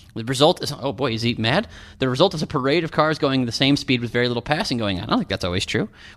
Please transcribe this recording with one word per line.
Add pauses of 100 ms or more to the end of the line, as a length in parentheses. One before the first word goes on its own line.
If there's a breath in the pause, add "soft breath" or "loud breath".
(140 loud breath)
The
result
is,
oh
boy,
is
he
mad? (320 loud breath)
The
result
is
a
parade
of
cars
going
the
same
speed
with
very
little
passing
going
on.
I
don't
think
that's
always
true. (280 loud breath)